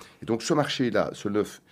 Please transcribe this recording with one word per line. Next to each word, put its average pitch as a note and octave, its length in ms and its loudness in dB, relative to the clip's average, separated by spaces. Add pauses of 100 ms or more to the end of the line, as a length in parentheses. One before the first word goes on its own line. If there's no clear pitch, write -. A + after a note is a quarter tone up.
(220)
Et - 20 -12
donc A2+ 160 0
ce - 140 0
marché-là, G#2 580 2
ce - 160 -6
neuf, G2+ 320 0 (120)